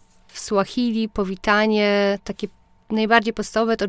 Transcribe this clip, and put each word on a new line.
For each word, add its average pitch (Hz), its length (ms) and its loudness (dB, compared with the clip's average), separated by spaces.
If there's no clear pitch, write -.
W - 120 -16
Suahili 220 720 -2
powitanie 202 1120 0
takie 202 240 -8
najbardziej 220 440 2
podstawowe 220 440 -2
to 202 120 -2